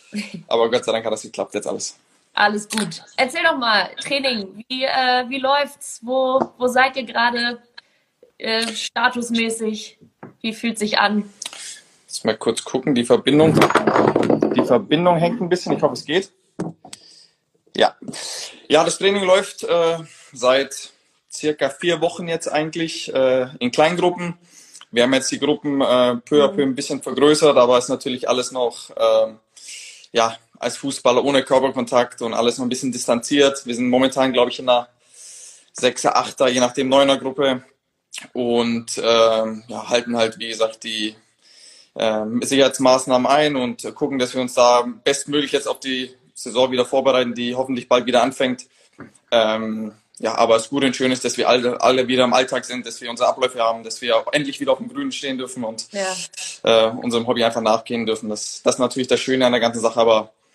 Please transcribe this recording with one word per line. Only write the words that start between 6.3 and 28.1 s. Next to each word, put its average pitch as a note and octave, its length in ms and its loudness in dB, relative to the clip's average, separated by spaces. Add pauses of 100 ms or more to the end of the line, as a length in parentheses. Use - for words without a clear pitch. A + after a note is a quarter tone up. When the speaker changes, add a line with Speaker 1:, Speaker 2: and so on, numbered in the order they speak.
Speaker 1:
wo B3 80 0
seid B3+ 300 2
ihr C4 80 -6
gerade, A#3+ 580 -2 (760)
äh, A3+ 280 -2
statusmäßig? A3+ 1300 -4 (420)
Wie A3 140 -4
fühlt A3+ 240 -6
sich G#3+ 200 -2
an? G#3 320 0 (760)
Speaker 2:
Lass - 180 -12
mal A2 120 0
kurz - 280 -2
gucken, C#3 300 -2
die A#2+ 100 0
Verbindung, D3 500 4 (1040)
die B2 80 2
Verbindung D3+ 540 2
hängt E3+ 220 0
ein F#3 80 -2
bisschen. F3 280 -2
Ich - 60 -6
hoffe, C3+ 120 0
es A#2+ 100 -12
geht. F3+ 260 -2 (1500)
Ja. - 180 2 (760)
Ja, D3+ 160 6
das E3 140 -2
Training G3 260 0
läuft, G3 400 2
äh, E3 340 0 (340)
seit C3 580 0 (400)
circa D3 380 -2
vier E3+ 320 -2
Wochen E3+ 280 -4
jetzt E3 220 -4
eigentlich, D#3+ 640 -4
äh, C3 340 2 (100)
in B2 120 -2
Kleingruppen. F3 680 0 (520)
Wir A#2 140 2
haben C3 100 4
jetzt C3 180 0
die B2+ 80 -6
Gruppen, C#3+ 400 0
äh, B2 360 4
peu D3 280 2
à C3+ 40 4
peu C#3 160 0
Speaker 1:
Mhm. C3+ 80 0
Speaker 2:
ein - 40 -2
bisschen C#3 260 -6
vergrößert, D3 540 4
aber B2 220 6
ist B2 100 -4
natürlich B2+ 400 -6